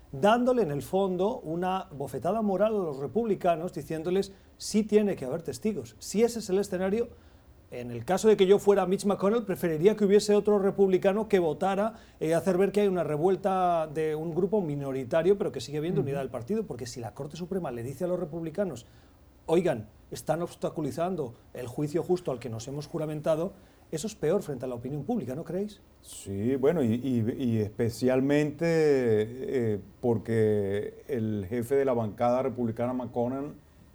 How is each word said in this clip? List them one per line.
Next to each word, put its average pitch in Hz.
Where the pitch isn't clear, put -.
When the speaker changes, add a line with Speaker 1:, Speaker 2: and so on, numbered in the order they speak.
Speaker 1:
dándole 240
en 151
el 143
fondo 190
una 180
bofetada 143
moral 208
a 208
los 151
republicanos, 170
diciéndoles, 160
"Sí -
tiene 208
que 135
haber 143
testigos". 147
Si 214
ese 233
es 202
el 185
escenario, 196
en 120
el 117
caso 190
de 214
que 190
yo 196
fuera 196
Mitch 190
McConnell, 202
preferiría 180
que 208
hubiese 208
otro 208
republicano 196
que 196
votara, 190
eh, 160
hacer 175
ver 190
que 208
hay 202
una 180
revuelta 175
de 156
un 160
grupo 185
minoritario, 143
pero 185
que 123
sigue 143
habiendo 180
Speaker 2:
Ujú. 127
Speaker 1:
unidad 139
del 135
partido, 151
porque 123
si 120
la 107
Corte 143
Suprema 170
le 117
dice 143
a -
los 175
republicanos, 165
"Oigan, 160
están 156
obstaculizando 160
el 123
juicio 151
justo 175
al 127
que 117
nos 113
hemos 147
juramentado", 156
eso 160
es 214
peor 170
frente 135
a -
la 123
opinión 131
pública, 139
¿no 160
creéis? 196
Speaker 3:
Sí, 104
bueno, 143
y, 113
y, 120
y 117
especialmente, 131
eh, 123
porque 107
el 110
jefe 123
de 139
la 131
bancada 120
republicana, 120
McConnell, 127